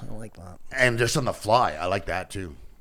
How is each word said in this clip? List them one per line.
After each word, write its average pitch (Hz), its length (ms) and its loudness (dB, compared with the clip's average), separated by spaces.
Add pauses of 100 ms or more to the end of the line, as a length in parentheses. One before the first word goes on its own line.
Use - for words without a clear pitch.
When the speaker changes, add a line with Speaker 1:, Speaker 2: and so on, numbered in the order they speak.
Speaker 1:
I 113 60 -6
like 110 220 -10
that. 90 220 -16 (140)
Speaker 2:
And 127 260 4
just 120 180 4
on 135 80 2
the 104 80 0
fly. 107 400 4
I 80 140 -4
like 95 200 0
that, 90 240 -4
too. 90 260 -8 (240)